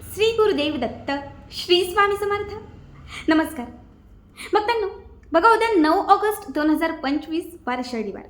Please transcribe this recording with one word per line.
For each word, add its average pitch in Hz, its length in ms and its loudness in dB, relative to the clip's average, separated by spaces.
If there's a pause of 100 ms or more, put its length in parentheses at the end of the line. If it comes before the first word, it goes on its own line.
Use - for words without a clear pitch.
(140)
श्री 415 120 2
गुरुदेव 392 500 2
दत्त, 247 340 -6 (400)
श्री 359 340 2
स्वामी 403 320 2
समर्थ. 403 380 -4 (760)
नमस्कार. 311 380 0 (840)
भक्तांनो, 440 340 0 (460)
बघा, 339 160 6
उद्या 453 320 4
नऊ 311 120 4
ऑगस्ट 403 640 2
दोन 302 160 2
हजार 320 220 2
पंचवीस, 311 640 -4 (100)
वार 247 180 -4
शनिवार. 208 460 -6